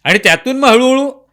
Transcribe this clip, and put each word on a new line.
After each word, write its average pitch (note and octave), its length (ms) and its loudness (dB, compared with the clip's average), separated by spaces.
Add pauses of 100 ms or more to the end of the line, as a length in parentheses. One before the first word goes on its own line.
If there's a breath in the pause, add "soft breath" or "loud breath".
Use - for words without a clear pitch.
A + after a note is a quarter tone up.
आणि F3+ 140 0
त्यातून B3+ 380 -2
मग C#4 120 0
हळूहळू C4 420 2 (220)